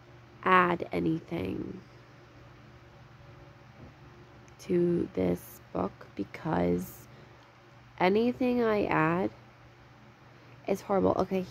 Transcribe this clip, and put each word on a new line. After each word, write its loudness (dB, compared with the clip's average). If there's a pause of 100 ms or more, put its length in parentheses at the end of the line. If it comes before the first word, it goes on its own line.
(440)
add 2
anything -4 (2750)
to 2
this -2 (140)
book, -4
because -2 (920)
anything 2
I 2
add 2 (1400)
is -2
horrible. 2
Okay, 0